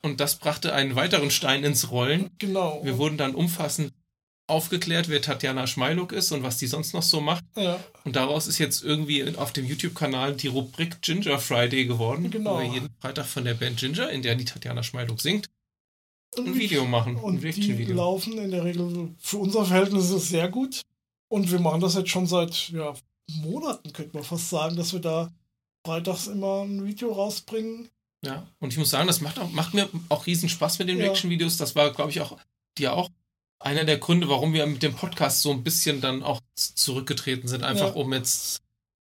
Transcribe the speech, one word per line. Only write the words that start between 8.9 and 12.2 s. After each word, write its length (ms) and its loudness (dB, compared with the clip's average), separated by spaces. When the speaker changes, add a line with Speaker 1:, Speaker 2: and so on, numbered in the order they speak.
Speaker 1:
auf 160 -4
dem 120 -2
YouTube-Kanal 680 -2
die 120 -4
Rubrik 540 -4
Ginger 380 0
Friday 460 2
geworden, 460 0